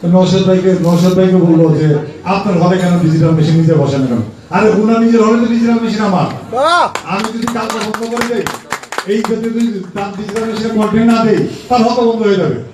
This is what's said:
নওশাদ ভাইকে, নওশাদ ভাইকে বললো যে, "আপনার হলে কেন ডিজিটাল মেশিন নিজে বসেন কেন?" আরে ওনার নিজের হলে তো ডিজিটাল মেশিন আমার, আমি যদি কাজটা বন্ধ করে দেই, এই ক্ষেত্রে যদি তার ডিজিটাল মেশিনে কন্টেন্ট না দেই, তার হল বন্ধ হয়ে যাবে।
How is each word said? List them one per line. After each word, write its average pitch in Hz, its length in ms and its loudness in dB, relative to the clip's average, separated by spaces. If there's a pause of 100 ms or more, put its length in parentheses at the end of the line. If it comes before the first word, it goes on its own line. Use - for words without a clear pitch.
নওশাদ 185 340 4
ভাইকে, 185 400 2
নওশাদ 175 320 2
ভাইকে 185 220 2
বললো 165 380 4
যে, 151 200 2 (300)
"আপনার 196 380 -2
হলে 185 160 2
কেন 175 200 0
ডিজিটাল 160 320 2
মেশিন 156 260 2
নিজে 160 180 4
বসেন 135 320 0
কেন?" 120 100 -2 (340)
আরে 214 200 2
ওনার 214 300 2
নিজের 226 220 4
হলে 226 180 2
তো 233 60 0
ডিজিটাল 233 360 2
মেশিন 214 180 -4
আমার, 185 260 0 (800)
আমি 220 320 -6
যদি 240 80 -4
কাজটা 220 440 -6
বন্ধ 226 260 -6
করে 233 180 -2
দেই, 202 80 -4 (720)
এই 226 80 -2
ক্ষেত্রে 226 280 -4
যদি 226 340 -4 (100)
তার 202 220 -6
ডিজিটাল 214 280 -6
মেশিনে 220 240 -6
কন্টেন্ট 220 440 2
না 226 120 2
দেই, 202 240 2 (200)
তার 247 140 2
হল 233 300 2
বন্ধ 220 100 -2
হয়ে 202 140 2
যাবে। 151 180 -2 (200)